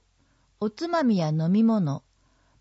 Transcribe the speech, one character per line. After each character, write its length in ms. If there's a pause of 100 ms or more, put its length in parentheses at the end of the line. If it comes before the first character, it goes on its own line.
(600)
お 100
つ 200
ま 140
み 160
や 100
飲 200
み 140
物、 400 (580)